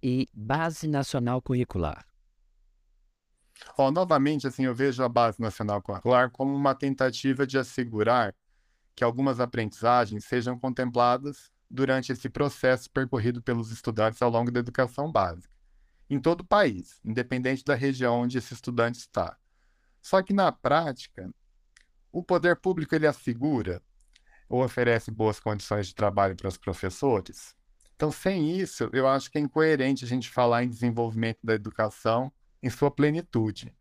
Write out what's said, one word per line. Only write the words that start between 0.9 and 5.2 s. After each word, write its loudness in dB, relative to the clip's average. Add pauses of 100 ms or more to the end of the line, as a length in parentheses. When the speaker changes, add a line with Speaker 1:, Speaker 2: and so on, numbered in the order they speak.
Speaker 1:
Curricular? -4 (1700)
Speaker 2:
Ó, 4
novamente, 2
assim, -2
eu 0
vejo 0
a 2
Base 2